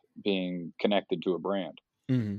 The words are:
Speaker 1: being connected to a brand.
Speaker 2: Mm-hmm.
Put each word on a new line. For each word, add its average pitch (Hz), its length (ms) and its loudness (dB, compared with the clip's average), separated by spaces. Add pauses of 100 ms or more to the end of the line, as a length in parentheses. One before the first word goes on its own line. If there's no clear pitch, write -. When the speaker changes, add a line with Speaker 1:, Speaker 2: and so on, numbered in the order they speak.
(240)
Speaker 1:
being 90 560 -2
connected 98 440 2
to 92 120 2
a 85 40 -2
brand. 92 400 -4 (300)
Speaker 2:
Mm-hmm. 107 300 0